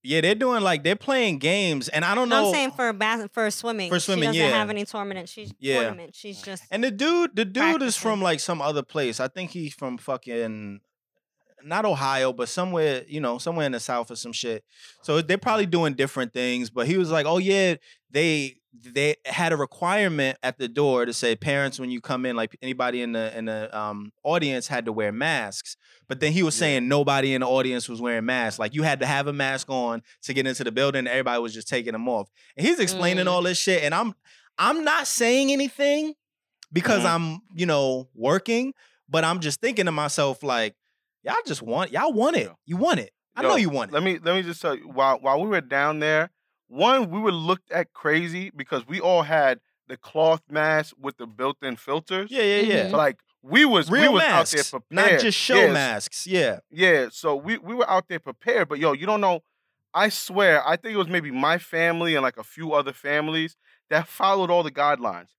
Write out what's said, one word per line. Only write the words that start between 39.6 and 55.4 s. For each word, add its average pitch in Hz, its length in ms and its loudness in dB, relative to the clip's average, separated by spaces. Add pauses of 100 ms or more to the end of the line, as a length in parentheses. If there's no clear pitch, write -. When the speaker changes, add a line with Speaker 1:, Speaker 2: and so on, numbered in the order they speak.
Speaker 1:
thinking 214 260 0
to 165 60 0
myself, 147 500 -2
like, 117 340 -2 (480)
"Y'all - 120 -2 (100)
just 143 160 -6
want, 117 300 -4
y'all 262 200 0
want 254 240 2
it. 113 120 0
Speaker 3:
Yeah. 85 60 -18 (120)
Speaker 1:
You 165 120 -4
want 277 220 2
it. 98 120 -12 (240)
I 247 60 -6
know 262 120 4
Speaker 3:
Yo, - 20 4
Speaker 1:
you 190 140 2
want 123 200 -4
it." 143 40 -10
Speaker 3:
let 156 80 0
me, 185 180 -2
let 165 160 0
me 190 60 0
just 170 200 -8
tell 147 140 -2
you, - 120 -18
while, 135 320 2
while 135 220 2
we 214 60 -2
were 190 140 0
down 143 380 0
there, 156 300 2 (380)
one, 208 420 2
we 196 100 -4
were 214 120 2
looked 170 400 -2
at 165 200 -2
crazy 170 640 -2
because 131 300 -8
we 165 140 -8
all 175 220 4
had 143 380 2 (280)
the 131 80 -10
cloth 160 540 2
mask 156 500 0
with 135 180 -8
the 120 80 -12
built-in 127 500 -6
filters. 185 540 -6
Speaker 1:
Yeah, 254 120 0
yeah, 202 200 2
yeah. 196 200 4
Speaker 2:
Mm-hmm. 98 100 -2
Speaker 3:
So, - 60 0
like, 147 220 2 (220)
we 226 220 6
was, 208 260 4
we 208 120 4
Speaker 1:
Real 277 120 8
Speaker 3:
was 247 180 6
out 165 200 4
there 147 120 2
Speaker 1:
masks, - 60 -6
Speaker 3:
prepared. 180 420 2
Speaker 1:
not 143 80 6
just 208 180 2
show - 180 2